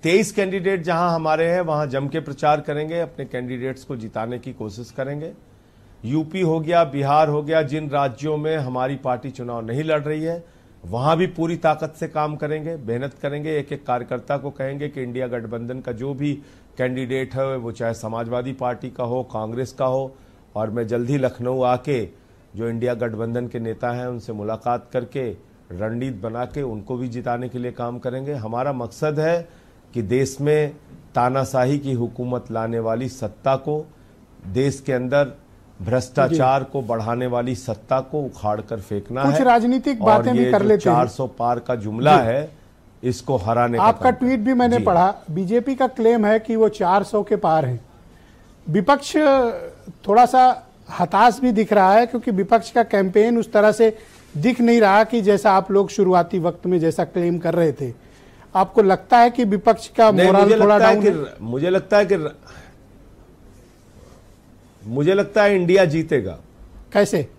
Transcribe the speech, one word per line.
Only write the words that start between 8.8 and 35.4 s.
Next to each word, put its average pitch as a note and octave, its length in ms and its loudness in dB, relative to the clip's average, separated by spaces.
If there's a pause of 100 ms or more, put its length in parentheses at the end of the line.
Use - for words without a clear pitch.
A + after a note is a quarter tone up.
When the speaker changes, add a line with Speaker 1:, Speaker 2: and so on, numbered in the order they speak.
Speaker 1:
पार्टी B2+ 340 -6
चुनाव A#2+ 360 -10
नहीं B2+ 180 -4
लड़ D#3 160 -2
रही D3+ 220 -6
है, E3 220 -6 (420)
वहां C3 300 0
भी F3+ 100 0
पूरी E3 300 -4
ताकत D#3 440 -2
से D#3+ 80 -8
काम D3+ 280 -4
करेंगे, D#3 400 -8
मेहनत B2 460 -6
करेंगे। D3 360 -6
एक C#3 140 -8
एक C#3+ 140 -12
कार्यकर्ता B2 500 -4
को C#3 140 -8
कहेंगे C#3 380 -8
कि C#3+ 140 -10
इंडिया B2 240 -6
गठबंधन A#2 540 -8
का B2+ 120 -10
जो C3 220 -8
भी C#3+ 200 -4 (440)
कैंडिडेट B2+ 560 -4
है, C3+ 220 -4
वो A#2 160 -8
चाहे A#2 220 -4
समाजवादी A#2 580 -8
पार्टी B2 380 -6
का - 140 -8
हो, B2 180 -4
कांग्रेस A#2 500 -8
का C3+ 140 -4
हो, C3 300 -4 (380)
और G#2+ 160 -4
मैं A#2 160 -4
जल्द A#2+ 240 -4
ही C#3+ 80 0
लखनऊ B2+ 440 -2
आके B2 460 -2 (480)
जो A2+ 120 -6
इंडिया A#2 260 -2
गठबंधन A#2 540 -6
के A#2+ 100 -10
नेता A2+ 320 -6
हैं B2 160 -6
उनसे A#2+ 260 -10
मुलाकात A2 600 -6
करके B2 440 -6 (360)
रणनीति A2+ 460 -6
बना A2+ 260 -8
के C#3 180 -10
उनको A2+ 340 -8
भी B2 120 -6
जिताने A#2+ 400 -6
के B2 100 -12
लिए B2 140 -8
काम A#2+ 260 -10
करेंगे। C3 340 -8
हमारा A#2+ 400 -6
मकसद C#3+ 480 -6
है E3+ 460 -4 (300)
कि A#2+ 60 -4
देश C3 380 -2
में D3+ 360 0 (380)
तानाशाही C3 640 0
की C3+ 140 -6
हुकूमत A#2+ 580 -6
लाने A2+ 280 -4
वाली A2+ 300 -2
सत्ता A#2+ 480 -4
को, D3+ 300 -6 (600)
देश C3 340 -2
के C#3 120 -6
अंदर B2+ 400 0 (500)